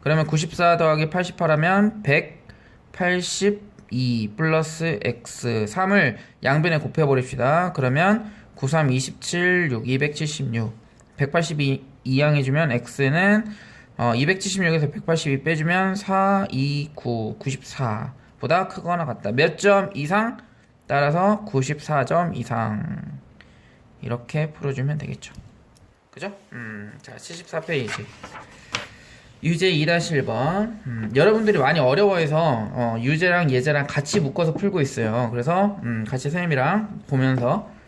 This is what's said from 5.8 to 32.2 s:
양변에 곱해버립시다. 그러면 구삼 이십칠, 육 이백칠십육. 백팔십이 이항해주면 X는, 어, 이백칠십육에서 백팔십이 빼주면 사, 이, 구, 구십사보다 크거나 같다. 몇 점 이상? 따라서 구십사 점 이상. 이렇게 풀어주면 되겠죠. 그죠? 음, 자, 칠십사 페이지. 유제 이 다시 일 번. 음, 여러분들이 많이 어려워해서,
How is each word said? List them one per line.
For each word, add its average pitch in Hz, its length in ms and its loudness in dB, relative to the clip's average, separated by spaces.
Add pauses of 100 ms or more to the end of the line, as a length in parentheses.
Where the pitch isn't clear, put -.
양변에 156 360 2
곱해버립시다. 139 960 0
그러면 170 600 2 (220)
구삼 143 360 2
이십칠, 175 800 0
육 117 180 -2
이백칠십육. 131 840 -2 (420)
백팔십이 143 680 0 (200)
이항해주면 143 680 2
X는, 165 720 2 (540)
어, 120 160 2
이백칠십육에서 165 760 0
백팔십이 156 520 -2
빼주면 170 520 0
사, 196 560 0
이, 143 440 -2
구, 113 440 -4
구십사보다 135 1300 -4
크거나 170 360 -4
같다. 110 280 -6
몇 151 260 2
점 196 360 4
이상? 202 440 -2 (480)
따라서 175 580 2
구십사 139 600 -2
점 165 300 0
이상. - 840 -4 (840)
이렇게 120 500 -4
풀어주면 139 460 -4
되겠죠. - 360 -12 (760)
그죠? 196 220 -12 (200)
음, 107 400 -12 (100)
자, 117 140 -20
칠십사 170 440 -10
페이지. 127 440 -4 (1400)
유제 170 280 2
이 156 160 2
다시 165 280 0
일 131 120 2
번. 165 600 -2
음, 113 280 -6
여러분들이 208 440 4
많이 151 220 4
어려워해서, 160 580 4